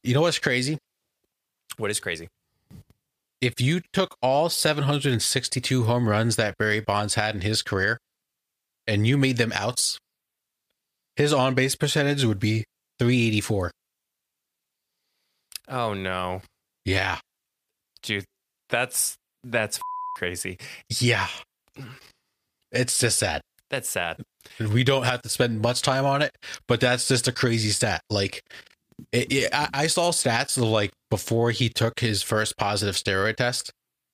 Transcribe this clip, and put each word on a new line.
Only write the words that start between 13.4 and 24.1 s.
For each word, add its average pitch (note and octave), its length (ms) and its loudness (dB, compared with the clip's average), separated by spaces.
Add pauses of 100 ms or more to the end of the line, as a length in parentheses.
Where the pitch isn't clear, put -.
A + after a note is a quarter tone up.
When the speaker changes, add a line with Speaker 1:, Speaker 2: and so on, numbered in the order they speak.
Speaker 2:
Oh, A#2+ 260 -4
no. F#2 480 -4 (440)
Speaker 1:
Yeah. F#2+ 320 0 (840)
Speaker 2:
Dude, G2+ 220 -4 (440)
that's, - 460 -2 (280)
that's A#2 340 0
f-, - 60 -10 (320)
crazy. F2+ 420 -8 (320)
Speaker 1:
Yeah. A2 380 0 (1400)
It's B2 280 0
just A#2 200 2
sad. D#2+ 220 0 (280)
Speaker 2:
That's - 200 -6
sad. E2+ 320 -4 (380)